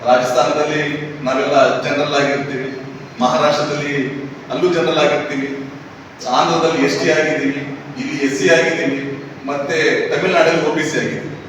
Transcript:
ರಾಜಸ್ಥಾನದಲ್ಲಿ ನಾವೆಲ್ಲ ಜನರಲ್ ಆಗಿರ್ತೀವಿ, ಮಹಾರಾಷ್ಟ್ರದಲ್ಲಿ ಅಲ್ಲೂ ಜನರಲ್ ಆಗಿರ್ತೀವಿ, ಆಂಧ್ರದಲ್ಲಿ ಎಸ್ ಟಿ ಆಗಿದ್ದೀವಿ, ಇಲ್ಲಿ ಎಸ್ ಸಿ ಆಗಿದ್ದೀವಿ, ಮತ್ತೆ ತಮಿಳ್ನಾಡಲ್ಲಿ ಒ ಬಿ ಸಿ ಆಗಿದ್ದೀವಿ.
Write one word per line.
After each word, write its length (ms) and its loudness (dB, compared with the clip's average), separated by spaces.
ರಾಜಸ್ಥಾನದಲ್ಲಿ 760 2
ನಾವೆಲ್ಲ 580 4
ಜನರಲ್ 320 0
ಆಗಿರ್ತೀವಿ, 640 -2
ಮಹಾರಾಷ್ಟ್ರದಲ್ಲಿ 720 2
ಅಲ್ಲೂ 240 2
ಜನರಲ್ 240 2
ಆಗಿರ್ತೀವಿ, 720 -2
ಆಂಧ್ರದಲ್ಲಿ 540 2
ಎಸ್ 160 0
ಟಿ 100 2
ಆಗಿದ್ದೀವಿ, 680 0
ಇಲ್ಲಿ 280 -2
ಎಸ್ 120 0
ಸಿ 120 4
ಆಗಿದ್ದೀವಿ, 760 0
ಮತ್ತೆ 600 0
ತಮಿಳ್ನಾಡಲ್ಲಿ 640 2
ಒ 40 -2
ಬಿ 80 0
ಸಿ 160 -2
ಆಗಿದ್ದೀವಿ. 340 -4